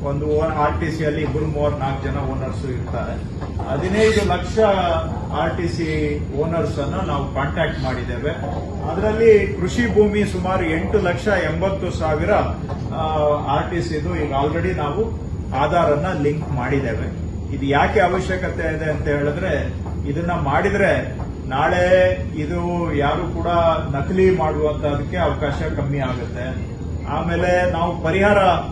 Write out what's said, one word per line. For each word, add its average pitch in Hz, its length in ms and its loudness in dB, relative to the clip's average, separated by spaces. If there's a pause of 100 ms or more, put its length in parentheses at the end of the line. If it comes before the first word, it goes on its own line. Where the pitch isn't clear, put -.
ಒಂದು 147 220 -2
ಓನ್-, 151 300 2
ಆರ್ 151 260 0
ಟಿ 160 100 -2
ಸಿ 156 140 -2
ಅಲ್ಲಿ 151 160 0
ಇಬ್ರು, 143 240 -2
ಮೂವರು, 147 320 0
ನಾಲ್ಕು 135 260 -4
ಜನ 135 140 -4
ಓನರ್ಸ್ 135 480 -4
ಇರ್ತಾರೆ. - 720 -6 (320)
ಹದಿನೈದು 196 600 4
ಲಕ್ಷ 180 300 0 (760)
ಆರ್ 160 240 -2
ಟಿ 170 100 -2
ಸಿ 151 520 -2 (180)
ಓನರ್ಸ್ 151 420 0
ಅನ್ನ 143 160 -2
ನಾವು 147 380 -2
ಕಾಂಟ್ಯಾಕ್ಟ್ 147 500 -2
ಮಾಡಿದ್ದೇವೆ. 127 480 -4 (600)
ಅದರಲ್ಲಿ 208 720 4
ಕೃಷಿ 214 320 0
ಭೂಮಿ 208 320 4
ಸುಮಾರು 185 400 0
ಎಂಟು 165 320 0
ಲಕ್ಷ 180 300 0
ಎಂಬತ್ತು 180 640 0
ಸಾವಿರ, 160 400 0 (640)
ಆ, 160 240 -2 (400)
ಆರ್ 160 140 -2
ಟಿ 175 100 -2
ಸಿದು 151 340 -2
ಈಗ 147 160 -2
already 156 460 0
ನಾವು 156 500 -2 (280)
ಆಧಾರನ್ನ 151 680 2
ಲಿಂಕ್ 147 300 0
ಮಾಡಿದ್ದೇವೆ. 131 760 -2 (280)
ಇದು 131 100 -2
ಯಾಕೆ 151 340 4
ಅವಶ್ಯಕತೆ 180 760 0
ಇದೆ 156 140 -2
ಅಂತ 143 160 -2
ಹೇಳಿದ್ರೆ, 143 680 0 (360)
ಇದನ್ನ 170 220 -2
ಮಾಡಿದ್ರೆ 170 960 0 (200)
ನಾಳೆ 180 640 4 (240)
ಇದು 170 580 -2
ಯಾರು 147 400 0
ಕೂಡ 165 120 -4 (500)
ನಕಲಿ 185 420 4
ಮಾಡುವಂತದಕ್ಕೆ 151 800 0
ಅವಕಾಶ 147 360 0
ಕಮ್ಮಿ 143 460 -2
ಆಗುತ್ತೆ. 123 760 -4 (300)
ಆಮೇಲೆ 175 640 2
ನಾವು 170 300 -2
ಪರಿಹಾರ 196 360 4 (340)